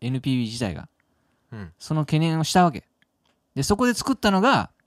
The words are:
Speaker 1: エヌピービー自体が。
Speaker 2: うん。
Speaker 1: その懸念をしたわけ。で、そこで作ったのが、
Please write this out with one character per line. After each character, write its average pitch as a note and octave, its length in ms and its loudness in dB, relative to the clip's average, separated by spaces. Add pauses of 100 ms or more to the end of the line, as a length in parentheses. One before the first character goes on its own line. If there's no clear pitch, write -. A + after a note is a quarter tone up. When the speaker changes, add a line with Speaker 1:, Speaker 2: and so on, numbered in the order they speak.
Speaker 1:
エ A#2+ 80 -4
ヌ C3 100 -4
ピ C3+ 120 -2
ー C3 40 0
ビ B2 60 0
ー A2+ 40 -2
自 A2+ 120 -8
体 G#2 160 -4
が。 - 140 -14 (640)
Speaker 2:
う A2+ 40 -14
ん。 G2 220 -14
Speaker 1:
そ - 160 -6
の D#3 80 2
懸 D3+ 160 0
念 D#3+ 220 0
を D#3 40 0
し - 80 -4
た F3+ 120 6
わ E3 80 2
け。 - 120 -12 (680)
で、 C3+ 80 -2
そ G3+ 140 0
こ B3 100 2
で A#3+ 80 2
作 - 180 -2
っ A#3 40 -2
た G#3+ 140 0
の F#3+ 100 2
が、 G#3+ 300 2 (160)